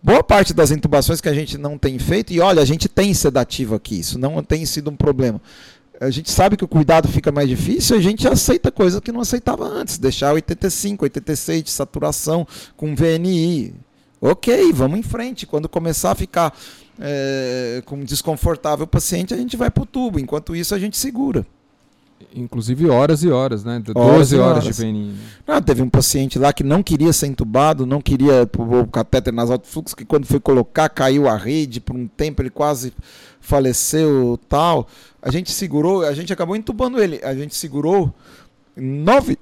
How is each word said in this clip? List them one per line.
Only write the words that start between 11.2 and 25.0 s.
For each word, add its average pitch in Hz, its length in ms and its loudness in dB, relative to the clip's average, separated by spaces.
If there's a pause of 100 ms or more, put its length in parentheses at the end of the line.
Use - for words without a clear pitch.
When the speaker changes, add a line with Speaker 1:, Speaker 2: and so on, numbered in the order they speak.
Speaker 1:
e - 20 -2
seis 160 260 -4
de 147 100 -10
saturação 151 760 -4 (300)
com 151 180 -6
V 160 200 2
N 175 140 -2
I. 160 460 0 (460)
Ok, 277 500 4
vamos 139 280 0
em 226 40 -6
frente. 240 420 -8
Quando 151 220 -4
começar 165 440 -2
a - 40 2
ficar, 170 420 -2 (400)
é, 131 880 -4
com 139 160 -12
desconfortável 151 840 -2
o - 20 -18
paciente, - 460 -2
a 247 40 -4
gente 247 200 -6
vai 240 120 0
pro - 160 -2
tubo. 240 320 -4
Enquanto 151 380 -6
isso, 170 180 -4
a 202 60 -2
gente 202 180 -6
segura. 247 480 -4 (880)
Speaker 2:
Inclusive 123 560 -2
horas 143 340 4
e 175 60 4
horas, 123 360 0
né? 120 180 -6
De 113 120 -8
Speaker 1:
Horas 120 220 8
Speaker 2:
doze 139 180 6
Speaker 1:
e 131 40 6
Speaker 2:
horas 127 240 4
Speaker 1:
horas. 110 140 -2
Speaker 2:
de 113 40 -4
V 113 60 -2
N 107 120 -4
I, 104 40 -6